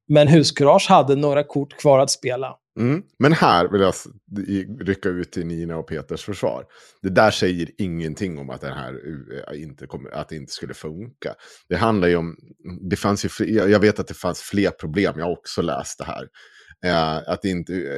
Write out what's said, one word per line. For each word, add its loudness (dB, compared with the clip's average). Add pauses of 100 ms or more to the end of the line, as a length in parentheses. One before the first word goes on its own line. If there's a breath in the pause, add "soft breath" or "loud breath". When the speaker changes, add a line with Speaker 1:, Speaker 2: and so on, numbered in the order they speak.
Speaker 1:
men 6
huskurage 6
hade 6
några 0
kort -6
kvar 6
att 2
spela. -6 (220)
Speaker 2:
Mm. 0 (160)
Men 6
här 4
vill 2
jag 6
s-, -6 (400)
i-, -6
rycka -2
ut -6
till -6
Nina -6
och -10
Peters -10
försvar. -6 (360 soft breath)
Det -4
där 4
säger -2
ingenting -6
om -12
att -12
den -10
här, -12 (600)
eh, -14
inte -18
kommer, -14
att -10
det -12
inte -14
skulle -12
funka. -12 (340 soft breath)
Det 0
handlar 4
ju 6
om, -4 (520)
det 0
fanns -2
ju -4
fl-, -4
jag, 2
jag 6
vet 4
att -8
det -14
fanns -6
fler 0
problem. -2
Jag -6
har -2
också -6
läst -6
det -12
här. -10 (580 soft breath)
Eh, -2
att -6
inte, -4 (240)